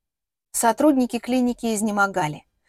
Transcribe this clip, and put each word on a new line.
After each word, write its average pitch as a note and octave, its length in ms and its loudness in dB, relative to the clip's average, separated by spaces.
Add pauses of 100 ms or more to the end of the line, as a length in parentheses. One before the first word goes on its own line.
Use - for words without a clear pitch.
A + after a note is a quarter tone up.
(500)
Сотрудники B3 680 2
клиники A#3+ 560 -2
изнемогали. G3 720 -2 (240)